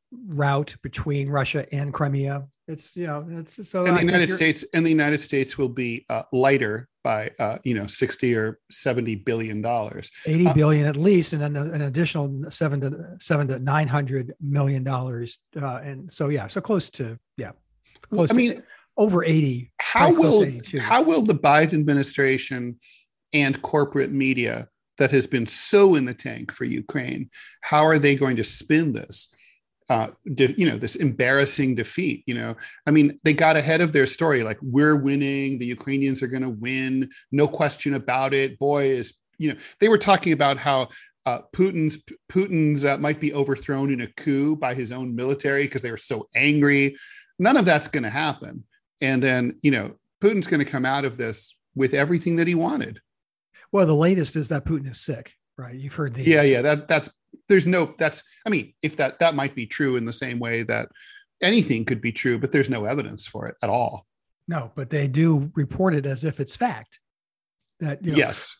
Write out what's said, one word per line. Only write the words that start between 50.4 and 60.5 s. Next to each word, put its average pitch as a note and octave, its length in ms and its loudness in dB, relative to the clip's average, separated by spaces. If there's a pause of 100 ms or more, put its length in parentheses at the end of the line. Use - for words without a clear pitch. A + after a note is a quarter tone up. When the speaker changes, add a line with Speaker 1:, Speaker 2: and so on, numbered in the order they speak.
Speaker 2:
gonna D3 200 0
come C3+ 200 -4
out C#3 180 0
of A#2+ 140 -6
this A2+ 380 -8 (180)
with C3+ 220 0
everything E3 400 2
that E3 120 2
he F3+ 60 2
wanted. E3+ 460 -2 (720)
Speaker 1:
Well, G3 160 4
the D#3 80 4
latest E3 400 2
is D3+ 140 -4
that C#3+ 160 -4
Putin C#3 240 -4
is A#2+ 100 -10
sick, - 340 -10 (240)
right? B2 180 -16
You've C3+ 200 -12
heard C#3 180 -4
the B2+ 100 -8
Speaker 2:
Yeah, D3+ 200 6
yeah. C3 180 6
That, D3 260 2
that's, D#3 220 2 (380)
there's F3+ 200 6
no, F3 320 2
that's, D#3 240 -2 (240)
I - 20 -2
mean, D3+ 320 -2
if D3+ 140 -4
that, C3+ 240 -2
that E3 160 4
might C#3 180 -4
be A#2 140 -10
true C3 280 -2
in A#2 100 -2
the A#2 60 -6
same B2 280 -6
way A#2 240 -4